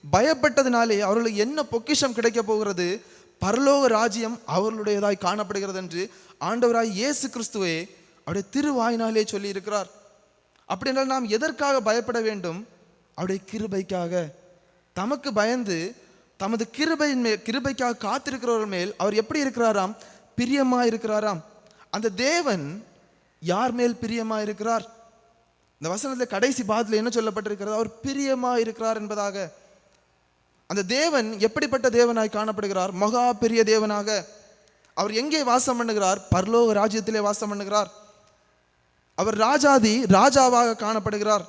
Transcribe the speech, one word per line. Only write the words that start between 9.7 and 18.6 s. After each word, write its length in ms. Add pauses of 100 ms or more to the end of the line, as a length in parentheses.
அப்படி 240
என்றால், 300
நாம் 80
எதற்காக 540
பயப்பட 400
வேண்டும்? 460 (480)
அவருடைய 260 (100)
கிருபைக்காக. 800 (640)
தமக்கு 400
பயந்து 600 (420)
தமது 300 (100)
கிருபையின் 380
மேல், 280
கிருபைக்காக 560
காத்திருக்கிறவர்கள் 680